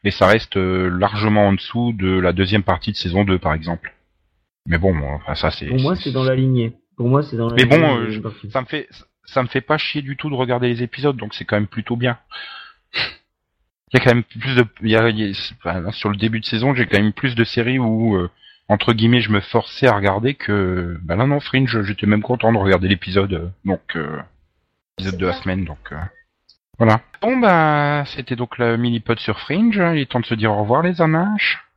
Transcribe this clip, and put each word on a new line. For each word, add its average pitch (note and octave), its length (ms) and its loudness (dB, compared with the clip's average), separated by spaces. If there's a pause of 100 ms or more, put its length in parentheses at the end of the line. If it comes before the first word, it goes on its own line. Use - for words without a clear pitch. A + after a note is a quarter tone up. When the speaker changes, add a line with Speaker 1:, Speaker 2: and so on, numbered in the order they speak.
Speaker 1:
Et G2+ 60 2
ça F#2+ 160 4
reste, G#2 320 4
euh, F#2 320 0
largement G2+ 580 2
en G2 60 4
dessous A#2+ 400 -2
de F#2+ 240 -2
la F2+ 160 2
deuxième F#2+ 280 2
partie F#2+ 300 -2
de - 60 -8
saison F#2+ 260 0
deux, F#2+ 140 2
par D#2 160 -2
exemple. E2 400 -8 (720)
Mais - 100 0
bon, F#2 180 2 (200)
enfin, D2+ 200 -8
ça, D#2+ 160 -2
c'est, - 180 -10
Speaker 2:
Pour C3 120 0
moi, D#3+ 160 0
Speaker 1:
c'est F#3 80 -10
Speaker 2:
c'est C#3 80 -6
dans C3 120 -2
la C3 100 0
lignée. B2+ 400 0 (240)
Pour A#2+ 100 0
moi, C#3 140 2
c'est C3+ 160 -8
dans A#2 100 -2
la A#2 60 -4
Speaker 1:
Mais B2 100 6
bon, B2 120 6
Speaker 2:
lignée D#3 120 6
de C#3 40 4
Speaker 1:
euh, - 20 2
Speaker 2:
la A#2 60 0
Speaker 1:
je, A#2 40 -2 (140)
Speaker 2:
deuxième G#2+ 40 -10
partie. G#2+ 280 -12
Speaker 1:
ça C3 100 -2
me B2 60 -10
fait, - 220 -8 (360)
ça - 180 0
me A#2+ 60 -2
fait - 140 -2
pas D3+ 160 0
chier - 240 -6
du C3+ 160 -10
tout D3+ 100 -6
de C#3+ 60 -4
regarder B2 340 0
les A#2+ 140 -2
épisodes, B2+ 340 -2
donc G#2+ 160 -10
c'est - 140 -12
quand G#2 100 -2
même G#2 120 0
plutôt A#2 280 -6
bien. A#2+ 220 -2 (1700)
Il C3 60 4
y - 40 4
a - 20 -6
quand A#2+ 100 6
même A#2 100 2
plus C3 320 -8
de, A#2+ 100 4 (160)
il G#2+ 80 0
y A2 60 4
a, A2+ 120 4
il G#2+ 100 0
y G#2 120 -2
a, - 20 -6
c'est, - 220 -10 (100)
enfin, F#2 160 -4
là, F2+ 120 -6
sur - 180 -4
le G2+ 60 -2
début A2 240 -2
de - 40 -14
saison, B2+ 300 0
j'ai B2 120 0
quand G2+ 140 2
même G#2 140 2
plus B2+ 200 -4
de A2+ 100 2
séries B2 340 0
où, A2+ 380 2
euh, F2 120 -2 (400)
entre G#2+ 240 2
guillemets, A#2 300 4
je G#2 80 -4
me G#2 100 2
forçais - 460 -2
à A2+ 100 6
regarder G2+ 380 0
que, F2+ 680 -2
bah E2 140 -4
là, A#2+ 100 2
non, C#3+ 140 0
Fringe, B2 420 0
j'étais G2+ 240 -4
même G#2 160 4
content A2+ 300 0
de A2 60 2
regarder F#2+ 300 4
l'épisode, G2 440 0
euh, E2+ 160 -6 (160)
donc, G2 160 -2 (160)
euh, D2+ 220 -6 (800)
l'épisode F#2+ 160 -6
Speaker 3:
C'est - 60 -8
Speaker 1:
de F#2+ 60 -2
la F2 60 0
Speaker 3:
bien. - 80 -8
Speaker 1:
semaine, F#2+ 240 -4
donc, D#2+ 140 -12 (140)
euh, D2+ 40 -12 (840)
voilà. A2+ 220 4 (220)
Bon, B3 160 0
bah, D3+ 680 2
c'était B2+ 300 -8
donc A#2+ 220 -8
le A#2 180 2
mini-pod A#2 440 -2
sur - 200 -4
Fringe. G#3 360 0 (180)
Il D3+ 60 0
est C3+ 100 -4
temps A#2+ 100 0
de - 60 -4
se A#2+ 80 -2
dire G#2+ 180 2
au G#2 80 0
revoir, A#2+ 220 2
les F3 180 -2
anaches. F3 640 0 (120)